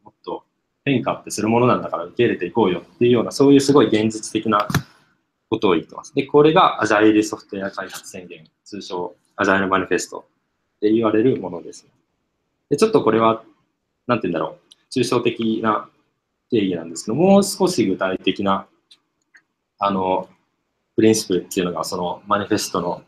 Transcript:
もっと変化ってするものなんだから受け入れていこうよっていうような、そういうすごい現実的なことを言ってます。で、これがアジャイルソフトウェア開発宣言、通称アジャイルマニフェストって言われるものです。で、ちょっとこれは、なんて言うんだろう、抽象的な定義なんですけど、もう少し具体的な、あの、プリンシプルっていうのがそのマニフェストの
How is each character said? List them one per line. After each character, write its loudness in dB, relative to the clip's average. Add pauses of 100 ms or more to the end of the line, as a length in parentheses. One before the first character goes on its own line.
も -20
っ -20 (120)
と -10 (420)
変 0
化 -4
っ -10
て -16
す -6
る 0
も 2
の 4
な 4
ん -6
だ -10
か -6
ら -8
受 -20
け 2
入 2
れ -4
て -6
い -8
こ 2
う 0
よ -4
っ -20
て 2
い 4
う 4
よ 4
う -4
な、 -10
そ 4
う 8
い 8
う 6
す 0
ご 6
い 4
現 0
実 -12
的 -4
な 0 (840)
こ -2
と 0
を 4
言 0
っ -14
て -20
ま -14
す。 -20
で、 -2
こ 4
れ 6
が 2
ア 0
ジ 0
ャ 4
イ 8
ル 4
ソ -6
フ -20
ト -10
ウ -6
ェ -8
ア -8
開 -12
発 -18
宣 -16
言、 -20 (180)
通 -14
称 -10 (200)
ア -2
ジ 2
ャ 2
イ 0
ル -2
マ 0
ニ -4
フ -2
ェ 0
ス -8
ト -14
っ -20
て 2
言 2
わ 2
れ 2
る 2
も -10
の -12
で -18
す。 -20 (840)
で、 0
ち 4
ょ 0
っ -2
と 2
こ 2
れ 2
は、 2 (640)
な 0
ん -6
て -6
言 -4
う -4
ん -2
だ -
ろ -6
う、 -20
抽 0
象 0
的 -2
な -2 (600)
定 0
義 -4
な -10
ん -14
で -14
す -12
け -6
ど、 -2
も 4
う 2
少 -2
し 0
具 -2
体 -4
的 -2
な、 -2 (1120)
あ 0
の、 -2 (640)
プ 4
リ 6
ン 4
シ -6
プ -2
ル 0
っ -20
て -4
い 0
う -2
の -6
が -6
そ -6
の -8
マ 0
ニ -6
フ 0
ェ -2
ス -6
ト -2
の -6